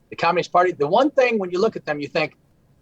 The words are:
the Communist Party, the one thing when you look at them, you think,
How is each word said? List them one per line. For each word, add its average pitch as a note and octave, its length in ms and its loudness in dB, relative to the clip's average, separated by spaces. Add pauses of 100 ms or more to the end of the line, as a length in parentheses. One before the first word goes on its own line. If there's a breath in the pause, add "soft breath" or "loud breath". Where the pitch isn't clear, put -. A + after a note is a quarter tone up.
(100)
the - 60 -18
Communist D#3 340 0
Party, F3+ 220 2
the C#3+ 140 -2
one A3+ 240 2
thing B3 280 2
when F#3 120 -4
you F3+ 100 -4
look G#3+ 160 0
at E3 80 -12
them, D3 160 -6
you C#3+ 80 -8
think, D3+ 280 -4 (460)